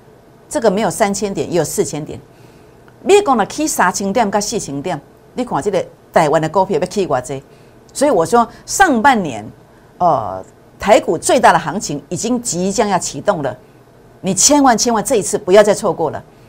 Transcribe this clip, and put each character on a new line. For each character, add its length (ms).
这 140
个 100
没 120
有 80
三 240
千 180
点， 180
也 60
有 80
四 180
千 220
点。 160
美 200
国 120
呢 120
起 200
三 240
千 220
点 180
跟 120
四 180
千 220
点， 180
你 100
看 200
这 80
个 120
台 160
湾 140
的 40
股 200
票 120
要 60
起 220
多 120
少？ 160
所 120
以 40
我 160
说 200
上 340
半 220
年， 200
呃， 480
台 220
股 160
最 240
大 100
的 80
行 220
情 300
已 60
经 260
即 280
将 160
要 120
启 240
动 200
了， 140
你 140
千 280
万 140
千 160
万 100
这 140
一 60
次 160
不 120
要 120
再 100
错 180
过 200
了， 120